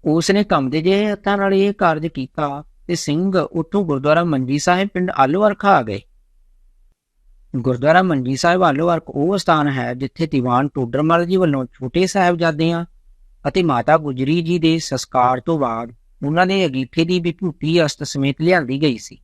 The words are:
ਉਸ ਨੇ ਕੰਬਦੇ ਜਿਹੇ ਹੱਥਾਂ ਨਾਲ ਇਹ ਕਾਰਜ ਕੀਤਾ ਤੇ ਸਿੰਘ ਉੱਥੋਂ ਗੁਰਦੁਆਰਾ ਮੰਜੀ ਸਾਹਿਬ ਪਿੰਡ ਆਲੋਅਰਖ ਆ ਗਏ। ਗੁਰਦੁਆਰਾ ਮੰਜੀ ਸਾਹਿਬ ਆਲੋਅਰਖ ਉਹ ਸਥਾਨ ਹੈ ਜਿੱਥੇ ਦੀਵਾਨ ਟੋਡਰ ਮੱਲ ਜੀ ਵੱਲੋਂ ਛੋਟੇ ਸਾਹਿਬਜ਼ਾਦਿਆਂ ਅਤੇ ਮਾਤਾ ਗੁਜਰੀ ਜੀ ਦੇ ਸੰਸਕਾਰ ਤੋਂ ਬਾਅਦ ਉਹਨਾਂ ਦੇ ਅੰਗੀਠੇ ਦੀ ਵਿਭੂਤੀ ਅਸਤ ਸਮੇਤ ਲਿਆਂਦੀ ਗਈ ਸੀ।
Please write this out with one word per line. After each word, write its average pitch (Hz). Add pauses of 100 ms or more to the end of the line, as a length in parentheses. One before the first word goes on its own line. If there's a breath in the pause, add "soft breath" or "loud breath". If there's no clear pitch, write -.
ਉਸ 165
ਨੇ 202
ਕੰਬਦੇ 151
ਜਿਹੇ 202
ਹੱਥਾਂ 202
ਨਾਲ 196
ਇਹ 196
ਕਾਰਜ 165
ਕੀਤਾ 143 (240)
ਤੇ 175
ਸਿੰਘ 180
ਉੱਥੋਂ 170
ਗੁਰਦੁਆਰਾ 151
ਮੰਜੀ 139
ਸਾਹਿਬ 185
ਪਿੰਡ 180
ਆਲੋਅਰਖ 196
ਆ 185
ਗਏ। 107 (1500)
ਗੁਰਦੁਆਰਾ 135
ਮੰਜੀ 135
ਸਾਹਿਬ 175
ਆਲੋਅਰਖ 160
ਉਹ 175
ਸਥਾਨ 156
ਹੈ 123
ਜਿੱਥੇ 135
ਦੀਵਾਨ 127
ਟੋਡਰ 131
ਮੱਲ 165
ਜੀ 180
ਵੱਲੋਂ 143
ਛੋਟੇ 165
ਸਾਹਿਬਜ਼ਾਦਿਆਂ 170 (600)
ਅਤੇ 180
ਮਾਤਾ 147
ਗੁਜਰੀ 147
ਜੀ 165
ਦੇ 160
ਸੰਸਕਾਰ 127
ਤੋਂ 160
ਬਾਅਦ 117 (320)
ਉਹਨਾਂ 170
ਦੇ 190
ਅੰਗੀਠੇ 135
ਦੀ 180
ਵਿਭੂਤੀ 165
ਅਸਤ -
ਸਮੇਤ 139
ਲਿਆਂਦੀ 151
ਗਈ 135
ਸੀ। 98